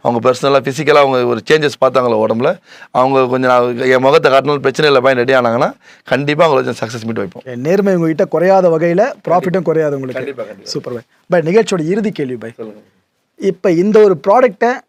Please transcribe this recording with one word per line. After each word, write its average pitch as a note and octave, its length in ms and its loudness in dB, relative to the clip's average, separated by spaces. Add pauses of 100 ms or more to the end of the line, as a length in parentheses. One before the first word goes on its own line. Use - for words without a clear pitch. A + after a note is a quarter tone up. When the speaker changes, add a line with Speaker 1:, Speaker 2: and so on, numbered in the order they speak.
Speaker 1:
அவங்க A#2+ 300 0
பர்சனலா, C#3 300 0
பிசிக்கலா C#3 360 0
அவங்க C3 300 2
ஒரு A#2+ 140 -2 (100)
சேஞ்சஸ் D3 300 0
பார்த்தாங்களோ B2 460 0
உடம்புல, B2 320 -2 (320)
அவங்க C3 360 2
கொஞ்சம் B2+ 240 0
நான் B2 280 2
என் C3 220 2
முகத்தை C#3+ 320 4
காட்டினாலும் C3+ 280 0
பிரச்சனை C#3+ 300 0
இல்லை, C3 120 4
பையன் C3 160 2
ரெடி B2 140 0
ஆனாங்கன்னா, B2+ 400 0 (320)
கண்டிப்பா D3 400 0
அவங்களுக்கு B2+ 420 0
சக்சஸ் A2+ 180 -12
மீட் A2+ 120 -6
வைப்போம். G2+ 300 -10
Speaker 2:
ஓகே, B2 100 -14
நேர்மை F#3+ 380 0
உங்ககிட்ட E3 300 0
குறையாத F3+ 440 2
வகையில, E3+ 440 0 (160)
ப்ராஃபிட்டும் F3+ 340 0
குறையாது D#3 320 -2
உங்களுக்கு. C3 260 -8
Speaker 1:
கண்டிப்பா, B2+ 220 -10
கண்டிப்பா. G2+ 280 -16
Speaker 2:
சூப்பர் C#3 220 -10
பாய். A#2 140 -12 (220)
பாய், F3 160 2
நிகழ்ச்சியோட F3+ 420 0
இறுதி G3+ 240 -2
கேள்வி C3 260 -8
பாய். A2+ 200 -14
Speaker 1:
சொல்லுங்க. G#2+ 240 -18 (560)
Speaker 2:
இப்ப F#3+ 340 -2
இந்த G3 300 4
ஒரு F#3+ 280 4
ப்ராடக்ட்டை A#3 440 2 (160)